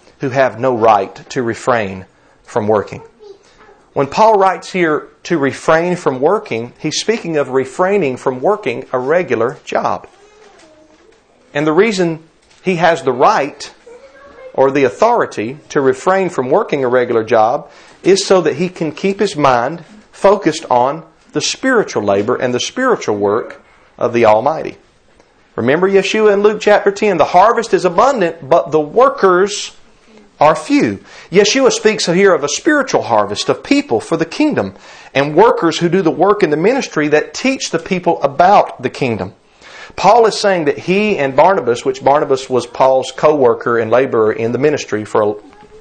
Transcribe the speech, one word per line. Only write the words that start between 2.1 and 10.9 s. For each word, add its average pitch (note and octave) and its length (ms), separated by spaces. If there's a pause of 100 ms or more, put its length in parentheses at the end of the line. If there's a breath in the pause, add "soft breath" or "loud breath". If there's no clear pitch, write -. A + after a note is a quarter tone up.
from G#2+ 240
working?" G#2+ 360 (880 soft breath)
When C#3 160
Paul A3 260
writes F#3+ 380
here D#3+ 340 (180)
to - 140
refrain E3 560
from C#3 260
working, C#3 600
he's D#3 180
speaking G3 380
of C3+ 140
refraining C3+ 680
from B2+ 240
working C#3 520
a C3 60
regular C3 640
job. A2+ 440 (1500)